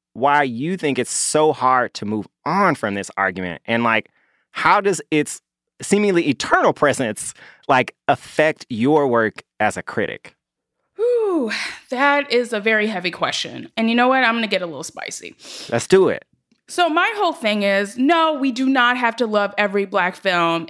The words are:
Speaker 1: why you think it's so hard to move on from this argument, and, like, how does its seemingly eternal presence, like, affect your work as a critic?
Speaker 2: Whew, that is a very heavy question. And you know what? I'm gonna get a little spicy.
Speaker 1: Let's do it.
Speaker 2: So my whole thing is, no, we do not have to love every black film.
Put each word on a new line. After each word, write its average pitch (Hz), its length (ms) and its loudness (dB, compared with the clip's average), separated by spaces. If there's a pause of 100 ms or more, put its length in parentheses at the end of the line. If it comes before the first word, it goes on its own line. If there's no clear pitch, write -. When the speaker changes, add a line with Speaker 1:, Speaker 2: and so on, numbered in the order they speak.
(140)
Speaker 1:
why 143 300 2
you 139 340 -4
think 143 200 -2
it's 120 140 -2
so 156 400 2
hard 127 440 0
to 110 100 -8
move 104 200 -4 (200)
on 175 300 2
from 104 180 -4
this 98 240 -8
argument, 92 480 -2
and, 117 180 0
like, 113 240 0 (440)
how 180 280 2
does 190 220 0 (100)
its 151 300 0 (400)
seemingly 190 480 2
eternal 254 420 2
presence, 127 600 -2 (340)
like, 127 280 2 (120)
affect - 600 0
your 139 400 2
work 113 340 0 (160)
as 107 160 0
a 92 80 -8
critic? - 500 -8 (600)
Speaker 2:
Whew, 403 560 0 (380)
that 277 420 0
is 233 220 0
a 208 80 -4
very 214 260 2
heavy 180 240 -4
question. - 640 -6
And 226 140 0
you 233 80 0
know 247 100 4
what? 262 160 2
I'm 233 120 2
gonna 226 120 -4
get 196 140 -2
a 180 60 -6
little 151 180 -12
spicy. - 500 -14 (340)
Speaker 1:
Let's 120 180 -2
do 185 200 6
it. 92 160 -2 (460)
Speaker 2:
So 349 180 0
my 339 300 0
whole 349 160 0
thing 214 300 -2
is, 202 340 0
no, 320 360 2
we 269 200 -2
do 262 160 -2
not 247 280 2
have 233 200 -2
to 240 100 0
love 202 300 0
every 202 280 0
black 185 300 0
film. 170 540 0